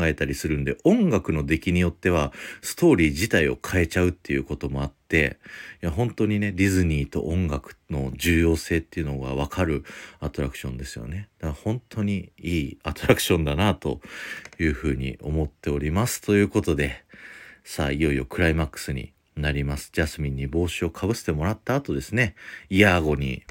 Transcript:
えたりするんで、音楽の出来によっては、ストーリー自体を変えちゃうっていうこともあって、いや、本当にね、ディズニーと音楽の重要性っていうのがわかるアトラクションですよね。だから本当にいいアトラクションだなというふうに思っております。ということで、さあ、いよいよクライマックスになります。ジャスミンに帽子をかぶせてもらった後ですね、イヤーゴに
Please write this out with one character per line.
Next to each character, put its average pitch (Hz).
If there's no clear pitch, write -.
え 78
た -
り -
す -
る 76
ん 69
で、 69
音 208
楽 98
の 76
出 78
来 90
に 87
よ 90
っ 82
て -
は、 76
ス -
ト 170
ー 113
リ 82
ー -
自 80
体 82
を 64
変 90
え 82
ち -
ゃ 90
う 90
っ 85
て -
い -
う 64
こ 73
と 69
も 67
あ 69
っ -
て、 76
い 87
や、 82
本 107
当 110
に 104
ね、 101
デ 92
ィ 98
ズ 92
ニ 73
ー -
と -
音 85
楽 71
の 67
重 80
要 82
性 85
っ 80
て -
い -
う 73
の 69
が 65
わ 71
か 92
る 76
ア 73
ト -
ラ 65
ク -
シ -
ョ 65
ン 62
で 62
す -
よ 58
ね。 95
だ 80
か 76
ら -
本 113
当 107
に 101
い -
い 76
ア 73
ト -
ラ 123
ク -
シ -
ョ 87
ン 80
だ 73
な 95
と -
い 82
う 73
ふ 78
う 67
に 65
思 78
っ 76
て -
お 71
り 73
ま 101
す。 -
と 104
い 101
う 104
こ 107
と 82
で、 69
さ -
あ、 69
い 76
よ 78
い 67
よ 64
ク -
ラ 82
イ 78
マ 80
ッ -
ク -
ス -
に 64
な 73
り 69
ま 71
す。 -
ジ 85
ャ 76
ス -
ミ 73
ン 67
に 67
帽 82
子 -
を 82
か -
ぶ 113
せ -
て 87
も 76
ら 107
っ 110
た 123
後 139
で 69
す -
ね、 113
イ 95
ヤ 92
ー -
ゴ 76
に 65